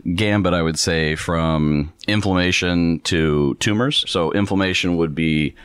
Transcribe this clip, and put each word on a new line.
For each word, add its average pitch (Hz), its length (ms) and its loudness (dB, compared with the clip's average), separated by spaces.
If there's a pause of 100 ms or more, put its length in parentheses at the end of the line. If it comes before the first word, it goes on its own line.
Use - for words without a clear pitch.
(160)
gambit, 104 380 2
I 87 80 2
would 80 180 0
say, 80 360 0
from 78 760 0 (160)
inflammation 90 920 0
to 76 540 0
tumors. 117 520 -2
So 82 260 -2
inflammation 95 640 0
would 82 180 0
be, 78 380 0 (120)